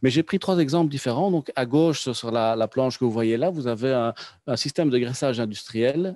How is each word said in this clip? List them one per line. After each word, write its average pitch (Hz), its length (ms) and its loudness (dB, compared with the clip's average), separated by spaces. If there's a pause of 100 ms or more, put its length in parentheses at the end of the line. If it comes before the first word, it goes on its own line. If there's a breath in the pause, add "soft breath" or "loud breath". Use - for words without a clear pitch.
Mais 131 80 4
j'ai 147 120 2
pris 190 160 -2
trois 185 200 0
exemples 160 320 2
différents. 139 400 -2
Donc, 165 260 0
à 131 80 0
gauche, 139 480 2
sur 117 180 -8
la, 113 240 2
la 110 140 0
planche 110 300 0
que 127 80 0
vous 117 40 2
voyez 113 280 0
là, 156 100 0
vous 156 180 -4
avez 120 240 -2
un, 117 220 0 (340 loud breath)
un 123 100 -2
système 147 340 0
de 123 80 4
graissage 123 420 -2
industriel, 120 760 -2